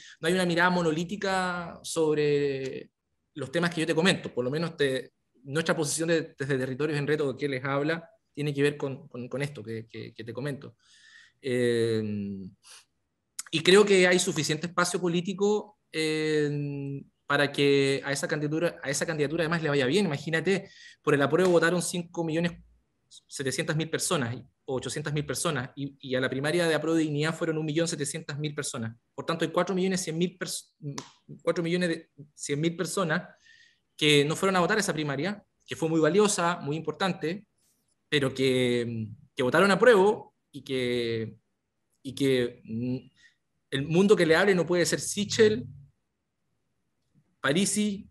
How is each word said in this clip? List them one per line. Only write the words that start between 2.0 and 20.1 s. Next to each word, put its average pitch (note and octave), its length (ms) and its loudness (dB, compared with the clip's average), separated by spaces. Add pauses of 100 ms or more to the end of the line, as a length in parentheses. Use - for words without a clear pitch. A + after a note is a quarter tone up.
los C3+ 180 -10
temas E3+ 220 0
que D#3+ 80 0
yo D#3+ 40 -2
te E3 80 2
comento. E3 380 2
Por B2 120 -2
lo B2+ 60 -2
menos D#3+ 260 -4
te, - 360 -2 (320)
nuestra D#3+ 320 -2
posición D#3 320 -2
de, D#3+ 300 0
desde C#3 200 -2
Territorios C3 400 -2
en C#3+ 80 -2
Reto, C#3+ 300 0
que C#3+ 120 -4
les C3 160 -6
habla, D3 440 -2 (260)
tiene D3 180 -4
que C#3 100 0
ver D3 140 2
con, C3+ 320 -8
con, B2 200 -12
con B2+ 140 -6
esto C#3+ 200 -8
que, A2+ 240 -10
que, A#2 260 -14
que A2+ 120 -16
te A#2 80 -12
comento. C#3 440 -10 (640)
Eh, A#2 640 0 (1500)
y D3+ 120 -4
creo F#3+ 220 8
que F#3+ 220 6
hay F3+ 120 6
suficiente D#3 480 -2
espacio F3 340 -2
político, F#3 760 -2 (140)
eh, D3 1120 -2 (240)
para C#3+ 260 2
que C#3 520 4
a C#3+ 80 -4
esa C#3 140 -4
candidatura, D#3+ 560 -2
a C3 60 -8
esa D3+ 160 -2
candidatura D#3+ 380 -2
además D#3+ 200 0
le D#3 60 -2
vaya C#3+ 160 2
bien. F#3 220 2
Imagínate, D#3+ 640 -2 (320)